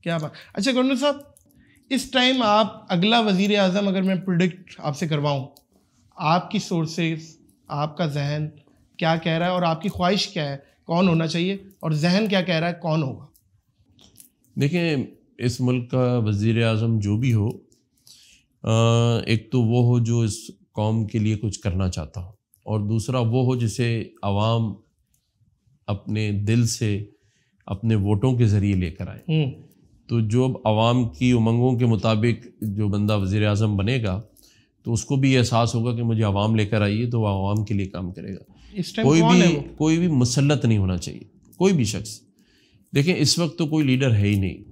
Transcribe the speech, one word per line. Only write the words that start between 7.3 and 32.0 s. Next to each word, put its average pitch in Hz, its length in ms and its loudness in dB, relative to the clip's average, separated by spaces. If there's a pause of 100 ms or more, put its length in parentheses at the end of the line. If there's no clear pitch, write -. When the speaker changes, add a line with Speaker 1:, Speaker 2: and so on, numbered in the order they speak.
Speaker 1:
आपका 151 380 -4
जहन 147 440 -4 (480)
क्या 165 180 2
कह 165 200 -2
रहा 175 120 0
है 185 60 -2
और 180 80 -2
आपकी 165 260 -2
ख्वाहिश 185 440 0
क्या 165 100 -4
है 139 200 -8 (240)
कौन 175 200 2
होना 165 200 2
चाहिए 180 380 -4 (180)
और 156 100 -2
जहन 175 340 2
क्या 190 140 0
कह 165 160 -2
रहा 165 120 -2
है, 170 120 -8
कौन 160 220 -2
होगा? 117 300 -10 (1300)
Speaker 2:
देखें, 151 480 0 (320)
इस 123 220 -2
मुल्क 123 240 0
का 123 340 0
वज़ीर 107 440 2
आज़म 113 360 2
जो 104 180 0
भी 123 140 2
हो, 107 180 2 (1160)
अ, - 40 -2 (580)
एक 113 240 -2
तो 127 100 2
वो 120 220 2
हो 123 160 4
जो 117 260 0
इस - 260 -8 (220)
कौम 110 320 -2
के 110 140 -4
लिए 107 160 0
कुछ 107 220 -6
करना 92 320 -2
चाहता 87 320 -10
हो, - 180 -18 (280)
और 107 140 -2
दूसरा 113 380 -2
वो 120 240 2
हो 127 120 2
जिसे 117 580 -4 (100)
आवाम 107 540 0 (1080)
अपने 107 440 -4
दिल 107 360 2
से, 104 460 -4 (540)
अपने 113 280 -2
वोटों 104 380 2
के 120 120 4
ज़रिए 101 300 2
लेकर 90 340 -4
आए। - 200 -16
Speaker 1:
हम्म। 156 220 0 (580)
Speaker 2:
तो 117 120 0
जो 123 280 2
अब 104 180 -8
आवाम 117 380 2
की 123 280 0
उमंगों 120 420 2
के 123 100 0
मुताबिक 110 800 0